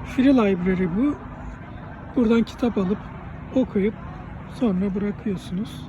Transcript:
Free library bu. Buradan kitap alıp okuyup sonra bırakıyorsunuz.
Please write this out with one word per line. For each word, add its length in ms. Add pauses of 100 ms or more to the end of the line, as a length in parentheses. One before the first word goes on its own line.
Free 300
library 600
bu. 180 (1000)
Buradan 260
kitap 360
alıp 200 (560)
okuyup 400 (600)
sonra 400
bırakıyorsunuz. 960